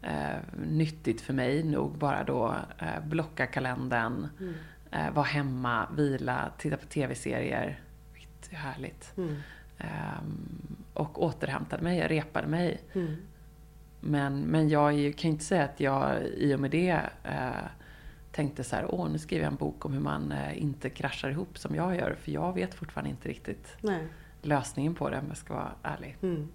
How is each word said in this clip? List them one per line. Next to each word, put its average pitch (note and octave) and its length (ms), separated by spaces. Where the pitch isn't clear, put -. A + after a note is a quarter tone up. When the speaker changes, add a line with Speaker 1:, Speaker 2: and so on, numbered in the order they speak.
Speaker 1:
eh, D2 360
nyttigt D#3 540
för - 120
mig C3+ 300
nog D3 340
bara C#3+ 260
då, B2 320
eh, D#3+ 260
blocka D#3 420
kalendern, B2+ 800
Speaker 2:
Mm. F#3 140
Speaker 1:
eh, D#3 220
vara D3 120
hemma, B2+ 680
vila, C3+ 640
titta D3 200
på - 80
T C#3 220
V-serier. B2+ 720
Shit, - 340
det F3+ 60
är D#3 40
härligt. C3 580
Speaker 2:
Mm. E3+ 180
Speaker 1:
Ehm, - 1000
och D3+ 300
återhämtade D3+ 600
mig, F3 160
jag - 120
repade D#3 360
mig. E3 340
Speaker 2:
Mm. E3 220
Speaker 1:
Men, C#3 420
men D#3 280
jag D3 200
är D3 80
ju, D3 160
kan - 160
ju D#3 40
inte D3+ 120
säga F3 180
att - 160
jag C3+ 440
i - 320
och C3+ 40
med C3+ 120
det, E3+ 280
eh, C#3 260
tänkte D3 320
så - 120
här, - 100
"Åh, F3 140
nu D#3 100
skriver D#3 240
jag - 80
en C#3+ 60
bok - 280
om D3 80
hur C3+ 60
man, C#3+ 320
eh, C#3+ 300
inte C#3 280
kraschar - 400
ihop E3 280
som - 180
jag F3 200
gör." - 260
För D3+ 100
jag D#3+ 220
vet F#3 200
fortfarande - 360
inte C#3 200
riktigt - 520
Speaker 2:
Nej. F3 260
Speaker 1:
lösningen D3 540
på C#3+ 140
det, - 100
om D3 80
jag D3+ 100
ska - 160
vara - 180
ärlig. - 380
Speaker 2:
Mm. E3 340